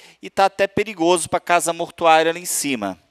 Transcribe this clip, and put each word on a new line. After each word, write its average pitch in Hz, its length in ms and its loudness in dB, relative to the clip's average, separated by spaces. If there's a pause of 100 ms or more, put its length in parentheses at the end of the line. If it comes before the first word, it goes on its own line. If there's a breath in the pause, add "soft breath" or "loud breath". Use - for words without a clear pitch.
(220 loud breath)
e 190 80 -16
tá 196 160 2
até 196 220 -2
perigoso 180 640 0
pra 175 100 -2
casa 170 320 0
mortuária 165 600 2
lá 170 60 -10
em 180 60 -14
cima. 107 640 -6